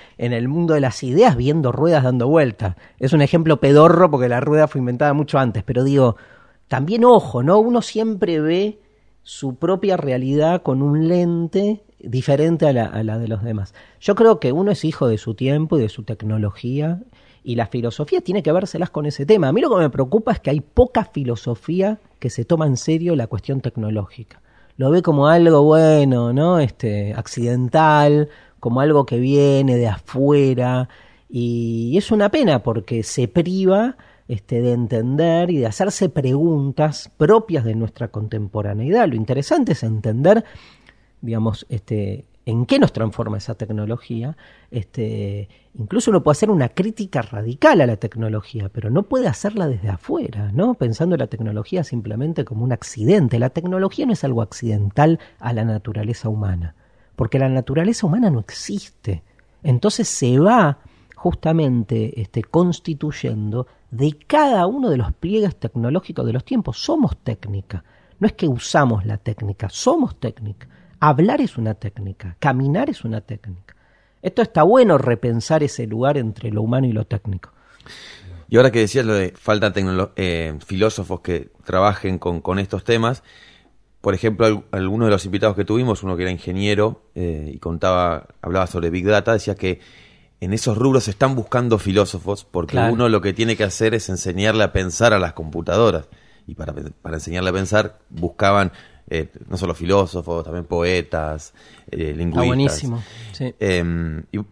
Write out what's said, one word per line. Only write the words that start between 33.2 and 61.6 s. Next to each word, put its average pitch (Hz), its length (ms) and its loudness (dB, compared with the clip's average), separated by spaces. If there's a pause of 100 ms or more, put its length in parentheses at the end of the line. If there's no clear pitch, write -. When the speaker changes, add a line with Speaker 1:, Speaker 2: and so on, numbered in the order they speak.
Speaker 2:
priva, 190 720 0 (320)
este, 120 320 -4
de 123 120 2
entender 135 800 0
y 160 80 0
de 120 80 0
hacerse 190 440 -2
preguntas 143 1040 0
propias 165 480 2
de 110 100 -2
nuestra 113 340 -6
contemporaneidad. 107 1000 -2
Lo 117 80 -2
interesante 143 560 0
es - 100 -4
entender, 117 600 2 (760)
digamos, 113 480 -4
este, 101 580 -8 (200)
en 117 200 -2
qué 277 120 2
nos 226 140 4
transforma 107 460 -6
esa 113 160 -10
tecnología. 113 840 -8 (340)
Este, 104 760 -6 (300)
incluso 196 320 -2
uno 190 120 4
puede 151 100 4
hacer 214 180 0
una 143 180 2
crítica 190 540 -4
radical 123 580 2
a 131 60 4
la 113 100 0
tecnología, 110 760 -6
pero 107 200 -6
no 175 140 0
puede 254 240 -2
hacerla 190 400 -4
desde 107 200 -4
afuera, 104 640 -6
¿no? 214 220 2
Pensando 160 420 0
la 123 100 -2
tecnología 110 580 -4
simplemente 123 600 -6
como 113 200 -6
un 123 80 0
accidente. 120 680 0
La 127 120 0
tecnología 185 560 -4
no 240 60 0
es - 120 -4
algo 120 180 -2
accidental 113 800 0 (180)
a 120 140 -6
la 110 120 -2
naturaleza 110 640 -4
humana, 95 460 -4 (420)
porque 131 220 -2
la 131 100 2
naturaleza 143 580 -2
humana 202 240 2
no 123 100 0
existe. - 840 -10 (400)
Entonces 165 460 0
se 127 300 2
va 185 400 4 (360)
justamente, 127 1080 -2